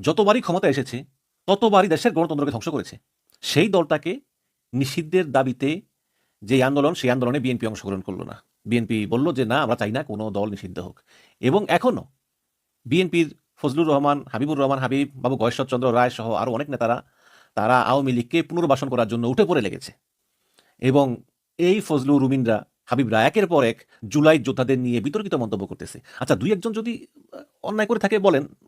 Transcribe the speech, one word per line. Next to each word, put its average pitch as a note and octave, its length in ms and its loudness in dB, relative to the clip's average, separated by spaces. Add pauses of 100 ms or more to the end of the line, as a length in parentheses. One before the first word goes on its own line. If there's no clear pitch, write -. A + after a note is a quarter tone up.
যতবারই G#3 400 2
ক্ষমতা F3+ 260 0
এসেছে C3+ 380 -2 (420)
ততবারই G3 400 4
দেশের F3 240 2
গণতন্ত্রকে D3+ 400 0
ধ্বংস A#2 180 -6
করেছে, A2+ 280 -6 (440)
সেই F#3 280 2
দলটাকে E3+ 500 0 (540)
নিষিদ্ধের D#3 580 -2
দাবিতে C3+ 500 0 (600)
যে B2+ 220 2
আন্দোলন, C#3+ 300 2
সেই B2+ 160 -2
আন্দোলনে B2+ 300 0
বিএনপি A#2+ 280 -2
অংশগ্রহণ G2 340 -6
করলো F2+ 220 -10
না। - 200 -16 (220)
বিএনপি A2 400 -2
বলল C#3 280 -2
যে B2+ 120 -2
না, B2+ 160 0
আমরা A#2+ 140 0
চাই G#2+ 160 -4
না C3+ 120 -4
কোনো G#2+ 280 -8
দল G2+ 180 -2
নিষিদ্ধ F#2+ 300 -10
হোক। F#2 200 -14 (400)
এবং E3+ 300 2
এখনো F3 360 0 (800)
বিএনপির D#3+ 500 0 (220)
ফজলুর D3+ 300 0
রহমান, C#3+ 440 2
হাবিবুর C#3 280 -2
রহমান C3+ 200 0
হাবিব, C3+ 360 -2
বাবু C3 220 -2
গয়েশ্বরচন্দ্র B2 560 0
রায় B2 160 4
সহ A2+ 240 -6
আরও A2 180 -2
অনেক C#3+ 180 -6
নেতারা, A#2+ 340 -2 (520)
তারা A#2+ 260 2
আওয়ামী C3 300 2
লীগকে A#2+ 320 0
পুনর্বাসন D3+ 460 0
করার A#2+ 180 0
জন্য A#2 200 -2
উঠে D#3 180 2
পড়ে D#3+ 160 0
লেগেছে। F2 320 -8 (840)
এবং C3 360 2 (420)
এই F#3 240 2
ফজলু, C#3+ 380 2
রুমিনরা, B2+ 460 0 (200)
হাবিবরা A2+ 380 0
একের F#3 240 2
পর D#3 160 2
এক A2+ 200 -2 (240)
জুলাই D3+ 320 6
যোদ্ধাদের B2+ 400 0
নিয়ে A#2+ 220 0
বিতর্কিত G3 320 -6
মন্তব্য A2 320 -4
করতেছে। - 360 -14 (180)
আচ্ছা, B2 160 0
দুই D3 160 -2
একজন G#3+ 220 -4
যদি, A3+ 340 -8 (240)
আহ, - 120 -20 (200)
অন্যায় G#3+ 240 -2
করে A#3 120 0
থাকে G#3 200 2
বলেন, D#3+ 280 4 (200)